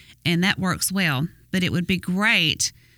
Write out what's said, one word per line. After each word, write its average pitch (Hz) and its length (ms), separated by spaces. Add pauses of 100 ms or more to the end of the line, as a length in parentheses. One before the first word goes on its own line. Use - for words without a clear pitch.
(240)
and 170 200
that 202 140
works - 320
well. 170 380 (220)
But 180 120
it 180 100
would 170 140
be 185 120
great. 185 720 (260)